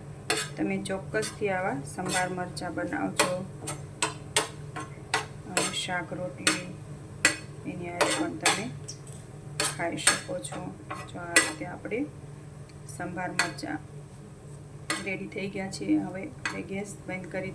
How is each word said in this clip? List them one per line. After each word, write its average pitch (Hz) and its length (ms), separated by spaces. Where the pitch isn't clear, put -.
તમે 196 200
ચોક્કસથી 208 680
આવા 208 200
સંભાર 180 460
મરચાં 180 380
બનાવજો 185 540
અને - 220
શાક 180 280
રોટલી 180 460
એની 349 200
હારે - 240
પણ - 260
તમે - 240
ખાઈ 170 400
શકો - 280
છો. - 120
જો - 140
આ 170 160
રીતે - 320
આપણે 214 260
સંભાર 180 420
મરચાં - 420
રેડી 190 300
થઈ 196 180
ગયા 190 240
છે. 196 80
હવે 185 160
આપણે - 380
ગેસ 196 180
બંધ 185 300
કરી 190 200